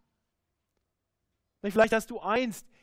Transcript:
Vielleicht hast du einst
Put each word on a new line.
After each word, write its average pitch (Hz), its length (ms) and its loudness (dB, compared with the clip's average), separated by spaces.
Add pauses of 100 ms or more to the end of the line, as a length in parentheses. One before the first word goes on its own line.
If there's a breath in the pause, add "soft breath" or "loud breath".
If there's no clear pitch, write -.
(1600)
Vielleicht 214 320 2
hast 220 180 -2
du 233 100 -10
einst 220 460 -4 (160 soft breath)